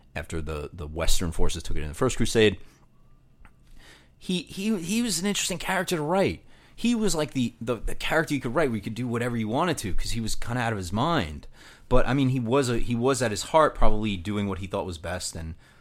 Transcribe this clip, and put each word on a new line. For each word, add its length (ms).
after 260
the, 320
the 140
Western 440
forces 320
took 140
it 40
in 80
the 40
First 240
Crusade, 400
he, 260
he, 340
he 240
was 180
an 60
interesting 320
character 380
to 60
write. 420
He 200
was, 200
like, 180
the, 260
the, 160
the 200
character 380
you 60
could 160
write 140
where 80
you 40
could 140
do 120
whatever 280
you 120
wanted 320
to, 140
'cause 180
he 100
was 140
kinda 260
out 100
of 60
his 160
mind. 540
But, 180
I 60
mean, 160
he 100
was 300
a, 100
he 160
was 260
at 100
his 120
heart 320
probably 420
doing 300
what 120
he 80
thought 180
was 120
best, 380
and 200